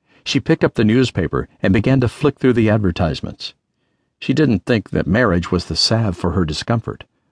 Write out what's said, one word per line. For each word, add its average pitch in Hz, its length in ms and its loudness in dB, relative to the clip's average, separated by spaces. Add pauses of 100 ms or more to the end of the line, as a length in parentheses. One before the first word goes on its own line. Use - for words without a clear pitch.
(240)
She - 160 -2
picked 160 220 0
up 165 120 0
the 110 100 0
newspaper 107 640 0 (140)
and 98 100 2
began 127 280 2
to 120 80 2
flick - 300 -2
through 127 140 2
the 113 160 2
advertisements. 92 840 -2 (640)
She - 140 -4
didn't 131 320 0
think 113 260 -2
that - 160 -2
marriage 92 460 0
was 87 140 -2
the 82 100 -6
salve 110 400 0
for 87 140 -2
her 90 160 0
discomfort, 113 580 -4 (280)